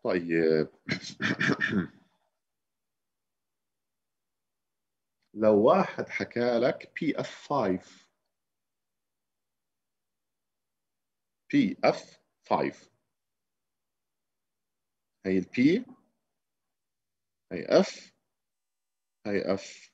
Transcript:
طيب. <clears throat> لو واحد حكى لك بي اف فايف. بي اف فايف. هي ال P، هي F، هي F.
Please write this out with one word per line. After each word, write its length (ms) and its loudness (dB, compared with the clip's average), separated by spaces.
طيب. 640 2
<clears throat> 1120 -4
لو 300 4
واحد 460 2
حكى 500 -2
لك 400 -2
بي 200 -2
اف 280 -12
فايف. 600 -4
بي 320 2
اف 360 -2
فايف. 460 -4
هي 120 0
ال 80 -2
P، 140 -6
هي 320 2
F، 280 -10
هي 320 -2
F. 360 -18